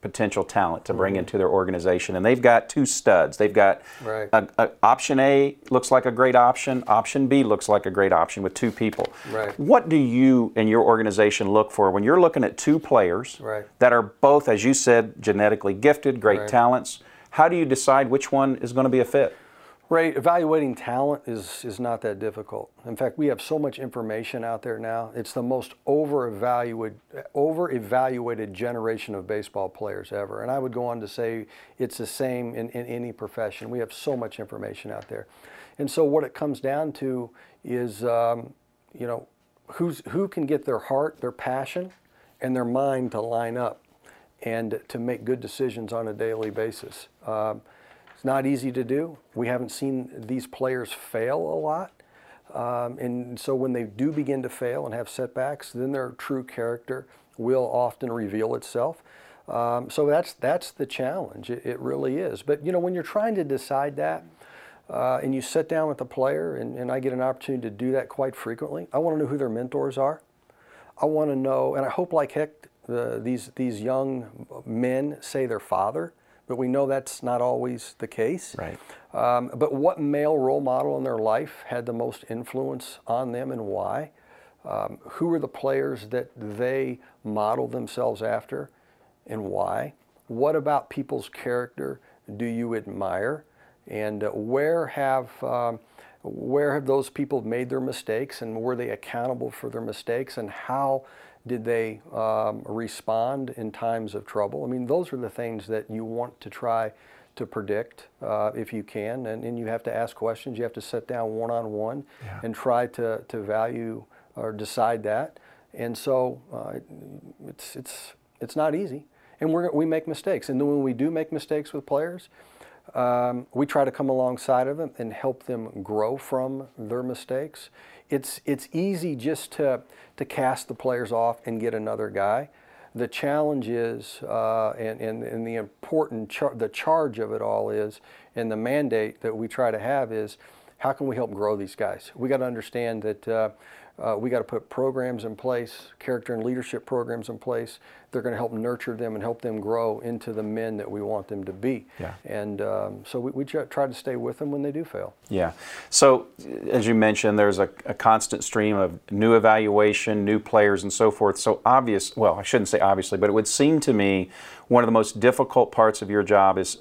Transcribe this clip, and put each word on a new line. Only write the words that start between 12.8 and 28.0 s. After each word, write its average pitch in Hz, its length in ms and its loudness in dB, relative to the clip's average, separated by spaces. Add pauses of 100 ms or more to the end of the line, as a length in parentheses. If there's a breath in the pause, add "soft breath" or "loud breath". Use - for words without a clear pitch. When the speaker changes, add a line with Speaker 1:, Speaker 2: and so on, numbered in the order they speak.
Speaker 2:
Right. 107 240 -6 (160)
Speaker 1:
that 123 120 10
are 117 100 6
both, 143 460 6
as 107 140 6
you 127 100 6
said, 117 480 6
genetically 104 540 4
gifted, 135 460 4
great 104 180 8
Speaker 2:
Right. 104 100 -4
Speaker 1:
talents? 120 540 4 (280 soft breath)
How 160 180 8
do 180 80 2
you 165 80 4
decide 135 440 6
which 135 220 2
one 135 280 4
is 120 140 -6
gonna 131 160 4
be 127 120 4
a 117 40 6
fit? - 320 2 (520 loud breath)
Speaker 2:
Right, 165 280 4
evaluating 156 580 4
talent 135 520 -2
is, 113 400 -8
is 104 120 -8
not 117 220 -2
that 104 180 -4
difficult. 107 520 -8 (160)
In 117 100 -8
fact, 127 220 -2
we 151 80 2
have 131 160 0
so 156 160 -2
much 143 200 -2
information 117 640 -6
out 117 200 -6
there 113 160 -6
now. 113 360 -4
It's 120 200 -8
the 127 80 -4
most 123 320 -2 (100)
over-evaluated, 120 1120 0 (360)
over-evaluated 127 1200 0